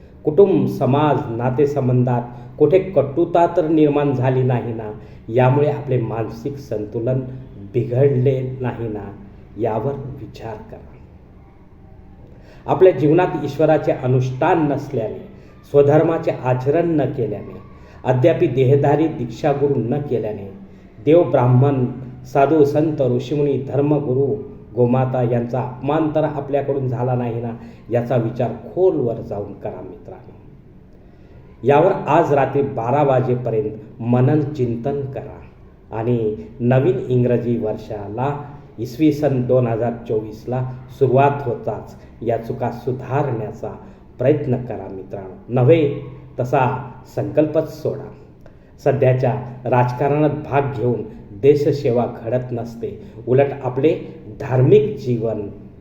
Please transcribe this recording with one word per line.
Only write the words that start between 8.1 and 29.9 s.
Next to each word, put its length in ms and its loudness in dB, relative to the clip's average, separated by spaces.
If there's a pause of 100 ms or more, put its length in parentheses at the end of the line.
नाही 260 -6
ना, 240 -8 (480)
यावर 340 -2
विचार 600 -12 (160)
करा. 260 -20 (1700)
आपल्या 260 6
जीवनात 360 2 (160)
ईश्वराचे 480 2
अनुष्ठान 800 0
नसल्याने, 560 -6 (420)
स्वधर्माचे 640 4
आचरण 580 0
न 120 2
केल्याने, 600 -6 (440)
अद्यापि 420 4
देहधारी 600 4
दीक्षागुरू 680 -2
न 260 -2
केल्याने, 520 -6 (520)
देव, 180 8
ब्राह्मण, 640 4 (400)
साधू, 400 4
संत, 360 0
ऋषीमुनी, 560 0
धर्मगुरू, 760 0 (400)
गोमाता 480 2
यांचा 380 -2
अपमान 540 -2
तर 80 2
आपल्याकडून 640 -2
झाला 280 -2
नाही 260 -4
ना, 100 -6 (380)
याचा 260 0
विचार 360 -2
खोलवर 640 0
जाऊन 380 -8
करा 280 -12
मित्रांनो. 540 -18 (1300)